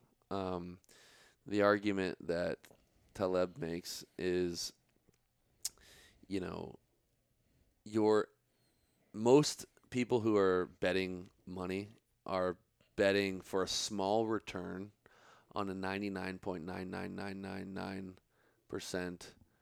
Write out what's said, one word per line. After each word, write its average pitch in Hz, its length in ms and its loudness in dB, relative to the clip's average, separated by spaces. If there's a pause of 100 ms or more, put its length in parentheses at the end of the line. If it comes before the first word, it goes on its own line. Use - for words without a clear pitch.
(300)
Um, 92 480 -6 (680)
the 101 160 2
argument 101 640 2
that 85 320 -2 (560)
Taleb 90 440 0
makes 82 460 -6 (140)
is, 90 540 0 (1500)
you 95 140 -4
know, 87 340 -8 (1080)
your, 107 420 4 (840)
most 120 520 6 (260)
people 123 300 2
who 107 160 4
are 92 320 4 (120)
betting 92 500 0 (160)
money 92 440 -6 (360)
are 92 300 0 (400)
betting 98 460 4
for 95 200 0
a 87 60 0
small 104 580 0
return 95 640 -6 (640)
on 98 160 -2
a 95 40 -2
ninety-nine 95 640 -4
point 90 280 -6
nine 92 240 -6
nine 95 240 -8
nine 98 260 -8
nine 95 320 -10
nine 95 420 -8 (540)
percent 90 640 -8 (300)